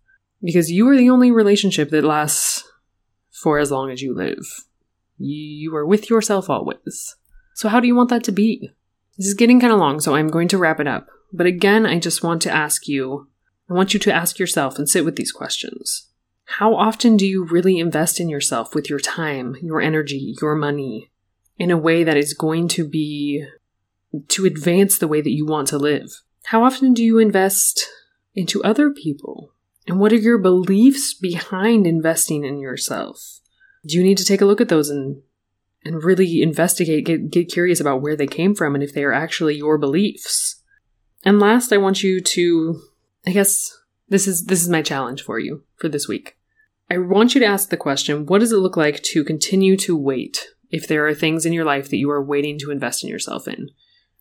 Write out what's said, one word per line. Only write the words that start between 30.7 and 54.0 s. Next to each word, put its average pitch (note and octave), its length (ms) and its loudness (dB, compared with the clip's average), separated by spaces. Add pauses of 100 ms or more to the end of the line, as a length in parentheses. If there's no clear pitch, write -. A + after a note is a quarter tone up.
behind F#3+ 720 0
investing D#3+ 580 0
in C#3 140 -8
yourself? - 840 -10 (460)
Do D3+ 100 -4
you F3+ 60 4
need F#3+ 160 4
to F#3+ 60 -4
take G3 160 2
a G3+ 60 6
look G3+ 140 4
at A#3+ 80 2
those D3+ 200 2
and, C#3 340 -6 (640)
and D#3 180 -6
really F3 380 2
investigate, D#3+ 640 0
get, D#3+ 260 -2
get E3+ 220 0
curious F3 280 0
about C#3 200 0
where D3+ 160 -4
they C#3+ 100 0
came F3 280 0
from D#3 200 -2
and C#3+ 80 -2
if C#3+ 120 -8
they D3 100 -2
are C#3 80 0
actually D3+ 440 -2
your D3+ 200 0
beliefs? - 880 -2 (600)
And G3+ 160 4
last, A3 340 4
I G3+ 60 4
want F#3+ 240 0
you F#3 180 0
to, E3+ 600 0 (460)
I F#3 60 -2
guess - 440 0 (320)
this G3 180 2
is, F3 200 -4
this F#3 160 0
is F3 60 -2
my E3 140 0
challenge C3+ 400 -6
for A2 160 -8
you C#3+ 260 -8 (120)
for - 120 -6
this D3 200 -6
week. - 280 -10 (540)
I F3 80 0
want F#3+ 360 2
you C#4 60 4
to A#3+ 60 4
ask G3 240 -2
the F3 60 -2
question, D3 500 -4
what F#3 140 2
does A3+ 120 2
it A3 60 2
look F#3 180 0
like D3+ 280 0
to D#3 200 -2
continue F#3+ 540 2
to F#3 180 -2
wait C3+ 520 -4 (220)
if - 160 -6
there D3+ 200 0
are D3+ 80 0
things D#3+ 320 -2
in E3 60 0
your E3 120 -2
life C#3 260 -2
that C#3+ 60 -2
you C#3+ 140 -2
are D3 120 -2
waiting D3 360 -2
to C#3+ 120 -10
invest C3 340 -6
in - 60 -10
yourself - 380 -10
in? - 220 -12 (500)